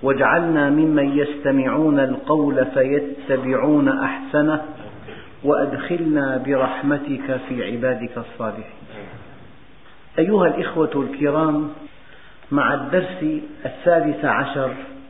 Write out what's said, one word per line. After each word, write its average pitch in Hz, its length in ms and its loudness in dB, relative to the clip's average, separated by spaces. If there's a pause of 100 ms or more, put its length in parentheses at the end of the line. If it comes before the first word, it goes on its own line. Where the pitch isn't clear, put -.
واجعلنا 143 640 4
ممن 147 480 4
يستمعون 135 800 2
القول 135 680 2
فيتبعون 135 1200 2
أحسنه، 147 720 0 (840)
وأدخلنا 139 960 0
برحمتك 135 1000 -2 (100)
في 113 220 -4
عبادك 120 460 -2
الصالحين. 110 680 -10 (1400)
أيها 180 280 4
الإخوة 151 600 0
الكرام، 151 600 0 (840)
مع 139 220 2
الدرس 156 520 -2 (400)
الثالث 156 600 2
عشر 131 480 0 (360)